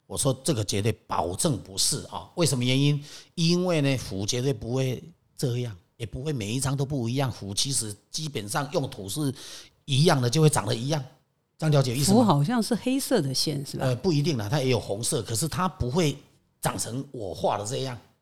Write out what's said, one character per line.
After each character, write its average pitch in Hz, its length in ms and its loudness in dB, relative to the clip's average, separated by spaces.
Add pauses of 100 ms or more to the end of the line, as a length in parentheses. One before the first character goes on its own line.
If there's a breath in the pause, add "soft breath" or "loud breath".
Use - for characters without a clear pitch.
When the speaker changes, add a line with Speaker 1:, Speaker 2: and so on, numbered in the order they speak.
Speaker 1:
我 98 100 -8
说 135 260 2
这 175 80 2
个 110 120 0
绝 98 180 -2
对 107 100 2 (140)
保 87 300 -2
证 147 240 2
不 95 180 -14
是 - 320 0
啊。 87 240 -10
为 175 100 0
什 139 140 2
么 123 60 0
原 131 160 4
因？ 143 240 4 (320 loud breath)
因 175 280 2
为 170 180 2
呢， 139 160 2
符 98 280 -6
绝 120 160 -2
对 139 100 2
不 117 220 -4
会 131 300 -2 (340)
这 123 220 -2
样， 113 160 -6 (220)
也 117 100 -8
不 131 160 -8
会 156 100 -2
每 107 180 -4
一 127 80 0
张 135 160 0
都 139 80 0
不 131 240 -2
一 120 80 -2
样。 135 160 0
符 98 220 -8
其 139 180 -2
实 110 240 -4 (140)
基 156 180 -6
本 113 220 -6
上 143 220 -2
用 143 180 0
途 98 180 -10
是 143 240 -2 (520 loud breath)
一 139 220 2
样 160 140 4
的， 123 80 2
就 143 140 2
会 156 80 10
长 - 160 0
得 120 80 0
一 117 140 -4
样。 147 160 -2 (540)
这 160 80 -4
样 156 60 4
了 147 100 6
解 127 140 0
意 143 80 0
思 190 80 4
吗？ 208 60 8
Speaker 2:
符 254 60 8
好 147 200 4
像 233 180 0
是 226 140 0
黑 262 240 0
色 247 220 2
的 135 120 -2
线， 143 320 -2
是 - 120 -10
吧？ 131 80 -2
Speaker 1:
呃， 127 100 2
不 180 160 0
一 143 100 4
定 143 160 2
啦， 104 120 -4
它 143 100 2
也 131 80 0
有 123 100 4
红 101 240 -4
色， 123 200 0
可 117 120 -6
是 131 140 -2
它 180 220 -2
不 123 200 -4
会 147 280 2 (440)
长 123 160 0
成 123 340 -6
我 98 220 -6
画 151 240 0
的 101 80 -4
这 127 180 -4
样。 123 140 -8 (240)